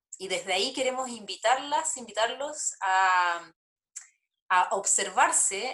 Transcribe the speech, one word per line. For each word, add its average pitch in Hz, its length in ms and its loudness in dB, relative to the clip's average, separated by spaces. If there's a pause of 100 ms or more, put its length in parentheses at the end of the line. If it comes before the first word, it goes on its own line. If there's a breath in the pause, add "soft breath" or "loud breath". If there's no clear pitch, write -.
(180)
y 185 100 -8
desde 180 260 -2
ahí 240 200 0
queremos 254 340 -2
invitarlas, 247 880 -2
invitarlos 247 840 -4
a, 180 720 2 (920 soft breath)
a 185 280 2
observarse 202 1000 2